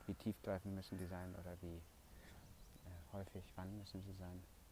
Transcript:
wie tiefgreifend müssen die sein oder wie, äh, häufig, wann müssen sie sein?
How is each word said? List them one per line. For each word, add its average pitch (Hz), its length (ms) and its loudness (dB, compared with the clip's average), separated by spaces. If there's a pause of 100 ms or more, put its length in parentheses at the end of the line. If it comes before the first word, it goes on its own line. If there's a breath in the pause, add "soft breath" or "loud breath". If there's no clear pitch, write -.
wie 98 80 6
tiefgreifend 98 600 4
müssen 95 220 2
die 92 100 4
sein 90 280 2
oder 87 260 -2
wie, 85 160 0
äh, - 1400 -8
häufig, 98 320 0 (120)
wann 92 220 0
müssen 95 240 -2
sie 98 120 -2
sein? 92 280 -2 (300)